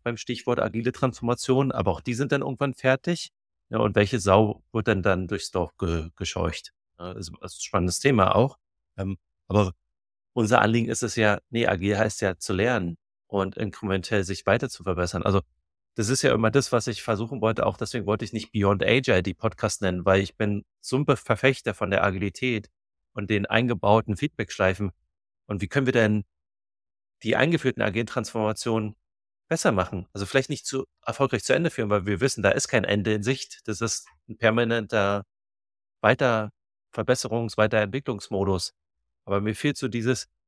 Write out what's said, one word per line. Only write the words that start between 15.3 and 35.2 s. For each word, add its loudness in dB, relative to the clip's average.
das -2
ist 0
ja 4
immer 2
das, 0
was 0
ich -6
versuchen -4
wollte. 0
Auch 0
deswegen -6
wollte -2
ich -10
nicht -8
Beyond 2
Agile 4
die -4
Podcast -4
nennen, -2
weil 6
ich -6
bin -2
so -2
ein -2
Be-, 2
Verfechter 0
von -6
der 4
Agilität -2
und -6
den 0
eingebauten 2
Feedbackschleifen. -2
Und -6
wie -4
können 0
wir 2
denn 2
die 0
eingeführten 0
agilen 0
Transformationen -2
besser 0
machen? -2
Also -6
vielleicht 0
nicht -8
zu -6
erfolgreich 0
zu 2
Ende 2
führen, -4
weil 2
wir -2
wissen, 0
da 4
ist 0
kein 2
Ende 0
in -2
Sicht. -4
Das -6
ist -4
ein -16
permanenter 0